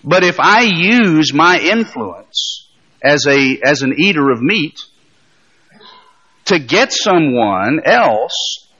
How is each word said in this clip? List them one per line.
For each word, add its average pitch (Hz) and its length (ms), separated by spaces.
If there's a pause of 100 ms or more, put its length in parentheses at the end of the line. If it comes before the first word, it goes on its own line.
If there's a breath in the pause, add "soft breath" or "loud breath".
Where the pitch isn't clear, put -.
But 175 220
if 175 160
I 202 220
use 180 680
my 165 260
influence 139 1080 (340)
as 139 240
a, 139 380
as 135 180
an 131 160
eater 156 320
of 117 120
meat 160 360 (1700 soft breath)
to 185 120
get 160 340
someone 123 920
else 151 800 (140)